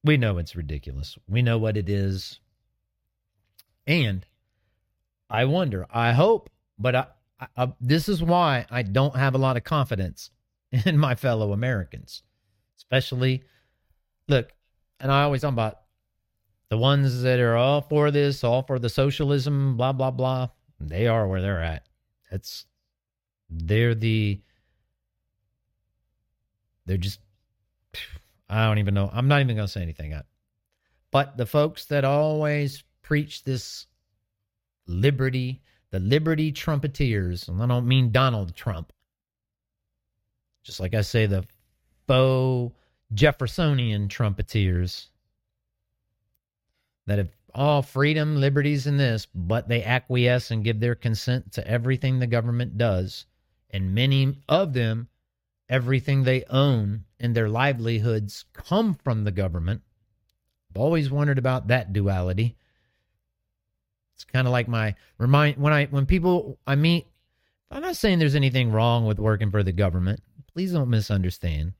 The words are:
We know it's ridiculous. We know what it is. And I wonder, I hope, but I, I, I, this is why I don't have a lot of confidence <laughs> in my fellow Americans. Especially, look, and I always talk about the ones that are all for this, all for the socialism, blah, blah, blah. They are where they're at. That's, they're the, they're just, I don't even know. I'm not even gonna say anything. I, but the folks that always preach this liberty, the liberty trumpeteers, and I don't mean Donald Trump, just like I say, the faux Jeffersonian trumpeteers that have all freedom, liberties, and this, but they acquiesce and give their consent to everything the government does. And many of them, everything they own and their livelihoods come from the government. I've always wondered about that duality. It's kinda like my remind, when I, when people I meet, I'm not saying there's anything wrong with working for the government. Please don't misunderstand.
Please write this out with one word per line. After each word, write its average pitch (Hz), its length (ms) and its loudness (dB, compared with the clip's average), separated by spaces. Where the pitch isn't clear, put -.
We 147 140 6
know 107 200 0
it's 82 180 -8
ridiculous. 73 600 -10
We 113 140 0
know 117 160 2
what 110 200 -2
it 95 120 -4
is. 98 500 -4
And 117 400 0
I 117 160 2
wonder, 139 460 -2
I 117 200 0
hope, 185 380 4
but 123 160 0
I, 131 120 0
I, 131 80 -16
I, - 220 -2
this 151 300 0
is 170 120 0
why 165 500 2
I 123 120 -4
don't 127 320 0
have 131 200 2
a 135 40 2
lot 131 180 2
of 113 60 -6
confidence 113 680 -4
<laughs> - 320 -4
in 165 120 4
my 139 180 4
fellow 110 380 0
Americans. 110 680 -6
Especially, 131 680 -2
look, 135 240 2
and 135 120 -2
I 139 120 4
always 139 180 0
talk 143 120 -2
about 113 260 -2
the 110 80 0
ones 131 460 2
that 127 160 2
are 117 160 2
all 139 260 2
for 147 300 2
this, 143 320 0
all 123 200 2
for 131 160 -4
the 117 100 -2
socialism, 139 880 0
blah, 127 160 0
blah, 131 180 -2
blah. 127 380 -4
They 85 280 -2
are 113 200 2
where 95 140 -2
they're 95 200 -2
at. 80 260 -6
That's, - 340 -12
they're 104 440 0
the, 110 480 -2
they're 92 120 -2
just, 95 220 -6
I 110 160 0
don't 107 140 2
even 104 140 0
know. 98 200 2
I'm 123 140 0
not 143 140 4
even 123 140 0
gonna 104 120 -4
say 98 140 -8
anything. 78 320 -8
I, 76 100 -12
but 139 260 -2
the 120 80 -2
folks 151 400 0
that 143 200 0
always 147 800 -2
preach 147 420 -4
this - 440 -8
liberty, 127 720 -2
the 95 80 -4
liberty 151 520 0
trumpeteers, 131 960 -2
and 90 140 -4
I 120 60 0
don't 123 200 0
mean 127 240 4
Donald 110 440 0
Trump, 82 360 -8
just - 160 -18
like 92 140 -4
I 107 80 2
say, 110 240 2
the 98 200 0
faux 127 680 2
Jeffersonian 123 920 2
trumpeteers 98 1000 -2
that 101 100 0
have 98 120 -2
all 143 280 2
freedom, 151 580 0
liberties, 139 480 0
and 143 120 0
this, 117 340 0
but 92 340 -2
they 117 160 0
acquiesce 123 680 0
and 110 120 -2
give 110 160 0
their 120 160 0
consent 123 580 -2
to - 140 -8
everything 127 520 0
the 123 80 0
government 120 500 -2
does. 95 480 0
And 95 240 -2
many 135 420 2
of 160 240 2
them, 117 340 -2
everything 131 540 0
they 127 260 2
own 113 560 2
and 120 160 0
their 110 140 2
livelihoods 113 1040 -2
come 208 400 0
from 113 300 -4
the 104 80 -2
government. 90 500 -2
I've 95 120 -6
always 151 300 2
wondered 143 260 0
about 127 300 -2
that 113 260 0
duality. 98 640 0
It's - 100 -20
kinda 127 240 0
like 123 180 0
my 110 280 -2
remind, 143 400 4
when 147 160 2
I, 143 120 4
when 139 200 -2
people 175 640 0
I 139 80 0
meet, 165 320 2
I'm 277 120 -10
not 349 140 -6
saying 190 240 2
there's 147 160 2
anything 127 360 2
wrong 117 340 2
with 107 140 -2
working 104 320 0
for 104 120 0
the 92 80 0
government. 90 500 0
Please 180 200 -4
don't 139 160 0
misunderstand. 90 920 -2